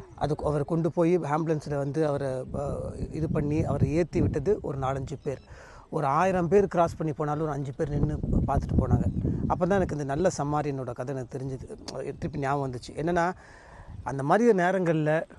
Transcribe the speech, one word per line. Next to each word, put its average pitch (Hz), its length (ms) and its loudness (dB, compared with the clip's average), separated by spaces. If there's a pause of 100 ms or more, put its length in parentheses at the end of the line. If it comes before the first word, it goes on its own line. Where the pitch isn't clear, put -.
(140)
அதுக்கு - 300 -2
அவரை 147 200 0
கொண்டு 165 280 0
போய் 175 260 4
ஆம்புலன்ஸ்ல 151 580 -2
வந்து 143 300 0
அவரை, 139 220 -2 (260)
அ, 135 240 -4 (340)
இது 156 180 -2
பண்ணி 151 340 0
அவரை 147 300 2
ஏத்தி 170 260 2
விட்டது 185 420 2
ஒரு 135 160 -6
நாலஞ்சு 135 440 -4
பேர். 131 180 -6 (500)
ஒரு 156 160 0
ஆயிரம் 175 420 2
பேர் 196 180 6
கிராஸ் 170 300 2
பண்ணி 160 160 -2
போனாலும் 147 300 -2
ஒரு 156 80 -2
அஞ்சு 143 260 -4
பேர் 160 120 -2
நின்னு 147 300 0 (280)
பார்த்துட்டு - 340 2
போனாங்க. 131 240 4 (420)
அப்ப 175 200 2
தான் 196 140 4
எனக்கு 170 180 0
இந்த 147 60 -2
நல்ல 147 340 2
சமாரியனோட 143 540 -2
கதை 127 220 -6
எனக்கு 131 240 -8
தெரிஞ்சது, 131 380 -8 (160)
திருப்பி 135 460 -8
ஞாபகம் 139 340 0
வந்துச்சு. - 260 -12
என்னன்னா, 170 340 2 (680)
அந்த 135 200 -4
மாதிரி 190 400 6
நேரங்கள்ல 165 600 2 (160)